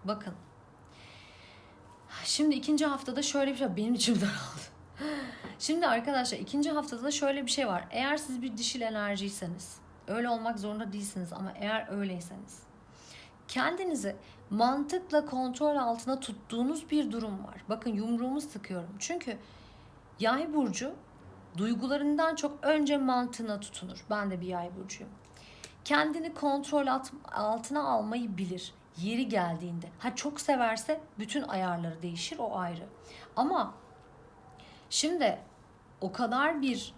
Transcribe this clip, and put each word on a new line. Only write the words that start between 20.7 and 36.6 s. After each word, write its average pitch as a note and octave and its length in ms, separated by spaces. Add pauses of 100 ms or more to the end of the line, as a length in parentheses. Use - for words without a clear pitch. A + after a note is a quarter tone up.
duygularından C#4+ 760
çok D4 260
önce D4 360
mantığına A#3+ 640
tutunur. F#3 500
Ben G#3 220
de F3+ 100
bir F3+ 60
yay F3 280
burcuyum. - 360 (720)
Kendini D#4 480
kontrol C#4 540
at-, C4 260 (200)
altına A#3 500
almayı A3+ 540
bilir F3+ 360 (240)
yeri A3 320
geldiğinde. E3+ 580 (120)
Ha, - 160
çok D4 260
severse B3+ 600 (180)
bütün A3 220
ayarları E3+ 600
değişir, F3 380
o G#3+ 180
ayrı. F3 280 (500)
Ama C#4 380 (1160)
şimdi D4 500 (640)
o F#3 100
kadar C4+ 500